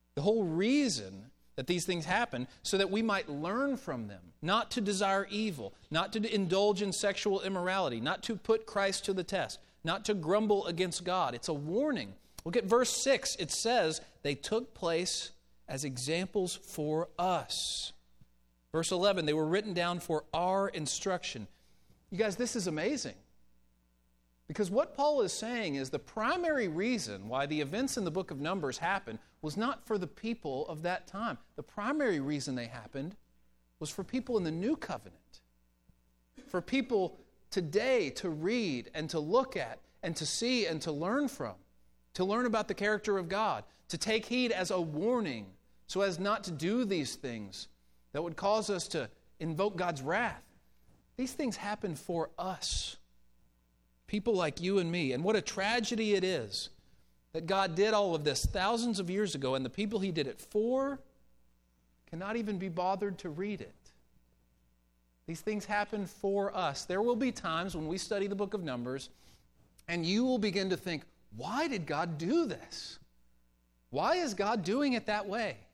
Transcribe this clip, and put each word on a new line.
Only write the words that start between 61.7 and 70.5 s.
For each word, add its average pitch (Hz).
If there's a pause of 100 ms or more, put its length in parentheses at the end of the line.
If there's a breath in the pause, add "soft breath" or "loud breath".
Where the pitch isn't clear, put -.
cannot 196
even 214
be 190
bothered 185
to 180
read 180
it. - (1300)
These 165
things 208
happen 208
for 202
us. 156
There 185
will 240
be 247
times 170
when 156
we 175
study 202
the 196
book 202
of 196
Numbers, 127 (800 soft breath)
and 170
you 208
will 254
begin 190